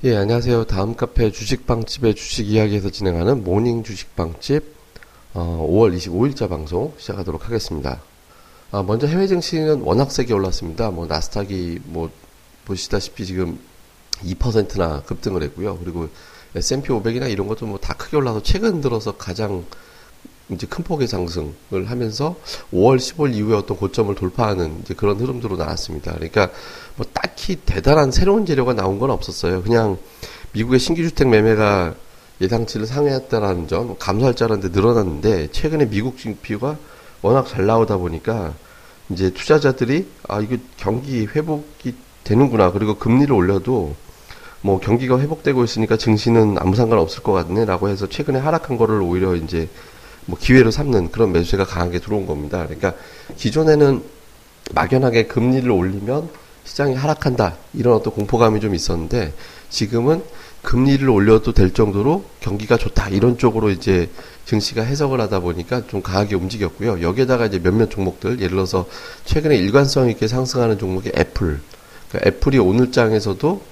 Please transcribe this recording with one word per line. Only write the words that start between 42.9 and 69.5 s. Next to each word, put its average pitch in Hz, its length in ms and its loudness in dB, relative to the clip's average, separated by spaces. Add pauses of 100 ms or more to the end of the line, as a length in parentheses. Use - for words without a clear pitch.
금리를 131 380 2
올려도 95 640 2 (680)
뭐 95 180 2
경기가 123 400 2
회복되고 143 420 0
있으니까 110 360 0
증시는 110 600 4
아무 95 160 2
상관 113 240 4
없을 82 240 0
것 110 100 0
같네"라고 95 580 0
해서 98 180 -4
최근에 143 300 -2
하락한 147 400 -2
거를 110 240 2
오히려 92 320 2
이제 80 340 -4 (580)
뭐 90 120 -8
기회로 123 320 6
삼는 110 400 0
그런 107 220 2
매수세가 87 320 2
강하게 87 360 -4
들어온 101 260 -4
겁니다. 76 400 -4
그러니까 80 260 -4 (440)
기존에는 147 680 4 (720)
막연하게 117 520 2
금리를 127 440 0
올리면 101 580 0 (360)
시장이 143 300 -2
하락한다, 127 600 0 (160)
이런 120 220 4
어떤 107 180 0
공포감이 110 480 2
좀 104 140 0
있었는데 82 580 -2 (380)
지금은 120 520 0 (380)
금리를 135 480 4
올려도 110 460 6
될 92 180 6
정도로 110 520 2 (160)
경기가 107 360 0
좋다, - 320 0
이런 120 300 4
쪽으로 110 320 2
이제 90 400 0 (340)
증시가 110 380 -2
해석을 135 360 -2
하다 104 220 0
보니까 87 460 -4
좀 98 160 -6
강하게 98 320 0
움직였고요. 95 680 -2
여기에다가 117 460 2
이제 98 120 -2
몇몇 95 300 2
종목들, 98 520 -4
예를 95 100 0
들어서 92 360 -2 (380)
최근에 151 320 2